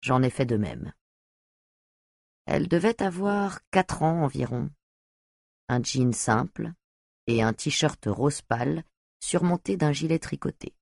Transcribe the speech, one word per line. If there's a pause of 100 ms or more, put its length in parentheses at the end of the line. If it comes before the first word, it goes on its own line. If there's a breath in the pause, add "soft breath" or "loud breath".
J'en
ai
fait
de
même. (1500)
Elle
devait
avoir (100)
quatre
ans
environ. (1000)
Un
jean
simple (520)
et
un
t-shirt
rose
pâle (380)
surmonté
d'un
gilet
tricoté.